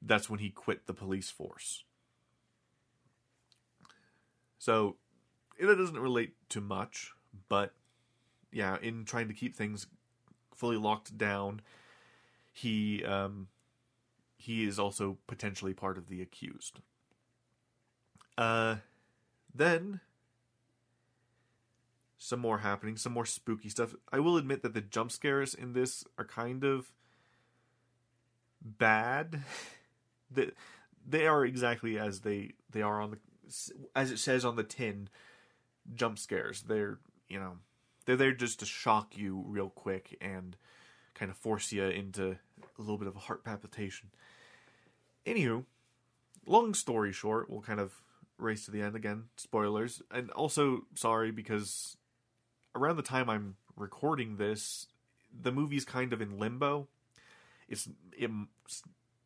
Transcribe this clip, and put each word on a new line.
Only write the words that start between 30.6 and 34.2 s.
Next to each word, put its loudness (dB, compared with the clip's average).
they 4
are 8
exactly 0
as -2
they, -2
they -2
are 2
on -4
the, -10
as 4
it -4
says 4